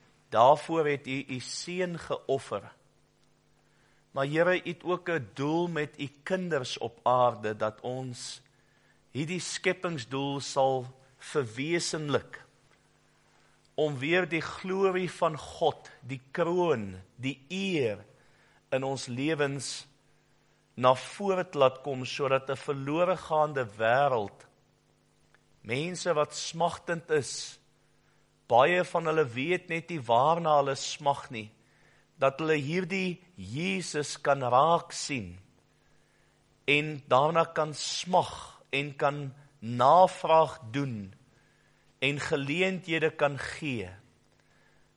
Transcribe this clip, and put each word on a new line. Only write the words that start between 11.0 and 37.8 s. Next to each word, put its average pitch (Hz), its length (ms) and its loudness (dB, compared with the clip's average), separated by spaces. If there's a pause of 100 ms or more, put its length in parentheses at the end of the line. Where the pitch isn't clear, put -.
verwesenlik, 147 1300 -2 (1400)
om 147 180 0
weer 170 300 0
die 160 160 -4
glorie 185 640 -2
van 160 300 -2
God, - 500 -4 (160)
die 127 160 -10 (160)
kroon, 165 640 0 (180)
die 135 220 -6 (100)
eer 156 540 -2 (720)
in 131 100 0
ons 135 240 -6
lewens 139 800 -2 (920)
na 127 140 8
vore 185 540 -2
te 147 100 -4
laat 131 260 6
kom, 127 200 -6
sodat 131 460 0
'n 135 60 -4
verlore 151 600 -2
gaande 151 480 0 (140)
wêreld, 117 680 2 (1160)
mense 165 520 -4
wat 147 200 0
smagtend 165 760 -4
is, - 480 -2 (880)
baie 160 360 6
van 165 220 -2
hulle 156 180 4
weet 143 440 -4
net 165 200 -6
nie 165 120 -6
waarna 151 560 4
hulle 139 200 4
smag - 540 -2
nie, 110 200 -10 (680)
dat 139 200 2
hulle 156 180 2
hierdie 180 640 -2 (160)
Jesus 151 840 -6
kan 139 220 2
raak 143 500 4
sien, 95 460 -8 (1300)
en 147 420 2
daarna 156 360 4
kan 156 300 -2
smag, - 840 -2 (120)